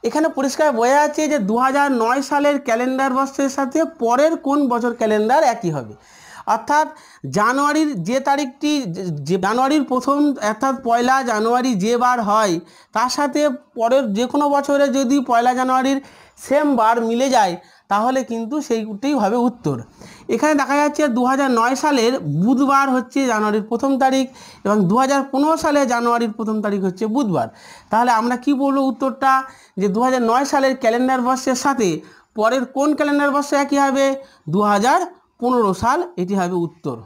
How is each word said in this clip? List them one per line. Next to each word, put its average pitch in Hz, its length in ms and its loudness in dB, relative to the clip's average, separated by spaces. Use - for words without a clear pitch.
এখানে 302 260 0
পরিষ্কার 277 440 0
বোঝা 240 220 2
যাচ্ছে 294 340 2
যে 302 100 0
দু 214 180 0
হাজার 269 360 2
নয় 247 300 0
সালের 285 380 0
ক্যালেন্ডার 262 520 -2
বর্ষের 269 360 -2
সাথে 277 360 -2
পরের 294 520 0
কোন 277 220 -2
বছর 240 260 0
ক্যালেন্ডার 220 480 2
একই 226 280 0
হবে। 120 240 -8
অর্থাৎ 294 400 0
জানুয়ারির 277 720 0
যে 240 180 -2
তারিখটি, 277 640 -2
যে, 185 200 -8
যে 185 140 0
জানুয়ারির 262 420 0
প্রথম 269 340 -2
অর্থাৎ 220 320 -2
পয়লা 240 380 2
জানুয়ারি 240 520 0
যে 214 220 0
বার 247 260 0
হয়, 202 380 0
তার 233 160 0
সাথে 294 400 0
পরের 240 380 0
যে 226 140 0
কোনো 285 240 0
বছরে 285 380 2
যদি 269 320 2
পয়লা 247 340 2
জানুয়ারির 262 460 0
সেম 285 400 0
বার 233 240 4
মিলে 233 300 0
যায়, 202 260 2
তাহলে 240 360 0
কিন্তু 233 360 -6
সেইটাই 220 540 -4
হবে 214 220 0
উত্তর। 240 400 -2
এখানে 294 260 0
দেখা 277 220 0
যাচ্ছে 294 320 0
দু 240 160 0
হাজার 262 260 0
নয় 240 240 2
সালের 254 460 2
বুধবার 262 680 2
হচ্ছে 254 360 -2
জানুয়ারির 214 360 0
প্রথম 233 360 -2
তারিখ 262 280 2
এবং 202 120 2
দু 202 80 2
হাজার 269 240 2
পনেরো 294 240 2
সালে 294 300 0
জানুয়ারির 233 460 0
প্রথম 214 300 -4
তারিখ 202 220 -2
হচ্ছে 190 220 -4
বুধবার। 208 420 -2
তাহলে 240 200 2
আমরা 233 260 0
কি 247 180 -2
বলবো 277 260 0
উত্তরটা? 269 520 0
যে 196 120 0
দু 196 140 0
হাজার 254 200 2
নয় 233 220 2
সালের 269 380 0
ক্যালেন্ডার 254 380 2
বর্ষের 254 340 -2
সাথে 254 340 0
পরের 233 300 0
কোন 269 300 -2
ক্যালেন্ডার 285 360 0
বর্ষ 277 220 -2
একই 277 260 0
হবে? 277 280 2
দু 175 140 0
হাজার 208 380 2
পনেরো 240 340 2
সাল, 240 240 0
এটি 180 180 -4
হবে 185 220 -2
উত্তর। 147 400 -10